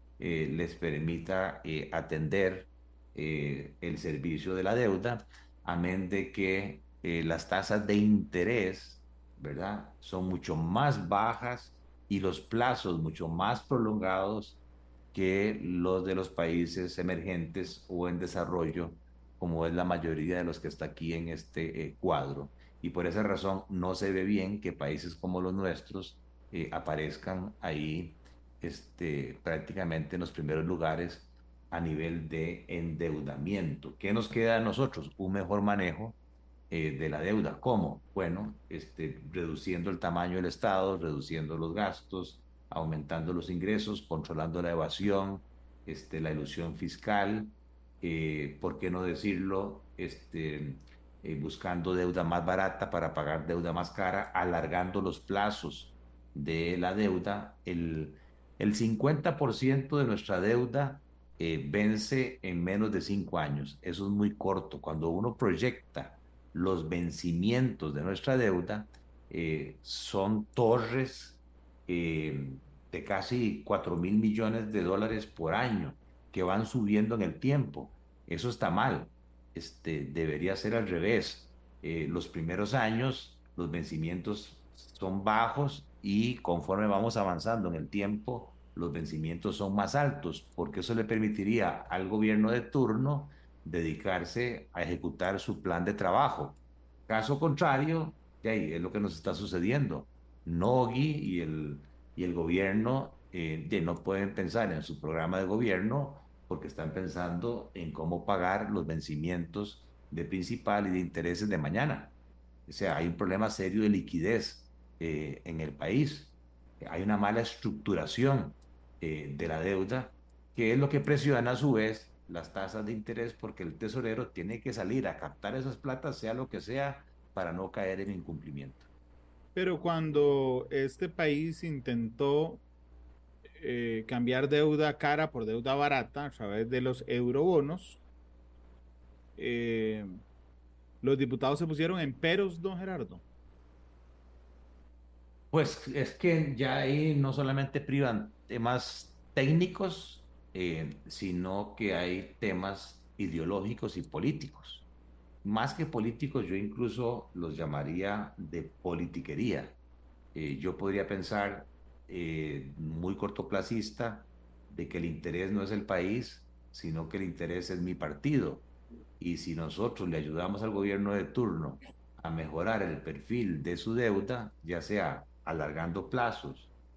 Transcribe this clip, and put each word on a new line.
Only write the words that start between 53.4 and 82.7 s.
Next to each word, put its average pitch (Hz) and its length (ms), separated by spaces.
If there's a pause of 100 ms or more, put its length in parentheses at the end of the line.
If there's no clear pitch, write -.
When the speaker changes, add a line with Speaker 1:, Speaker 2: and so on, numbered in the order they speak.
Speaker 1:
deuda 85 240
más 87 200
cara, 95 420
alargando 90 680
los 92 180
plazos 98 720 (420)
de 82 440
la 90 160
deuda. 101 600 (100)
El, 80 500 (440)
el 104 160
cincuenta 139 640
por 123 160
ciento 135 440
de 139 80
nuestra 98 360
deuda, 123 580 (380)
eh, 80 320
vence 107 720
en 87 220
menos 101 280
de 90 100
cinco 90 380
años. 71 420
Eso 90 240
es 101 60
muy 104 240
corto. 95 460
Cuando 80 280
uno 110 260
proyecta - 840 (360)
los 85 340
vencimientos 87 1080
de 71 80
nuestra 98 360
deuda, 104 480 (440)
eh, 78 520
son 107 720
torres, 120 800 (520)
eh, 78 600 (420)
de 82 120
casi 107 640
cuatro 92 320
mil 92 180
millones 110 560
de 101 120
dólares 107 420
por 82 280
año 104 400 (380)
que 92 120
van 98 220
subiendo 107 500
en 107 80
el 82 160
tiempo. 135 500 (380)
Eso 120 220
está 107 200
mal. 101 380 (460)
Este, 80 520
debería 80 500
ser 107 200
al 110 120
revés. 92 600 (320)
Eh, 80 280
los 85 200
primeros 90 440